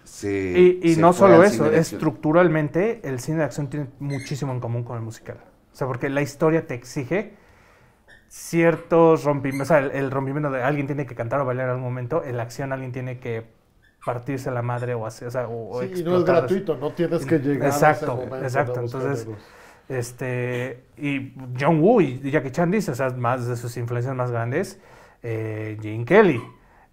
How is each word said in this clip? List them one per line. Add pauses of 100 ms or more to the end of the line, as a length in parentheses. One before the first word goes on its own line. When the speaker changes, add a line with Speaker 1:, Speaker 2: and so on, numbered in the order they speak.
Speaker 1:
se,
Speaker 2:
Y,
y
Speaker 1:
se
Speaker 2:
no
Speaker 1:
fue
Speaker 2:
solo
Speaker 1:
al
Speaker 2:
eso,
Speaker 1:
cine
de
acción.
Speaker 2:
estructuralmente,
el
cine
de
acción
tiene (120)
muchísimo
en
común
con
el
musical. (340)
O
sea,
porque
la
historia
te
exige (920)
ciertos
rompimientos,
o
sea,
el,
el
rompimiento
de
alguien
tiene
que
cantar
o
bailar
en
algún
momento,
en
la
acción
alguien
tiene
que (600)
partirse
la
madre
o
hacer,
o
sea,
o,
o
Speaker 3:
Sí,
y
no
es
Speaker 2:
explotar.
Speaker 3:
gratuito,
no
tienes
que
llegar
a
ese
Speaker 2:
Exacto,
Speaker 3:
momento,
Speaker 2:
exacto,
Speaker 3:
¿no?
Speaker 2:
entonces,
Speaker 3:
Buscándolos. (460)
Speaker 2:
este, (140)
y (260)
John
Woo
y (120)
Jackie
Chan
dice,
o
sea,
más
de
sus
influencias
más
grandes, (440)
eh,
Gene
Kelly, (520)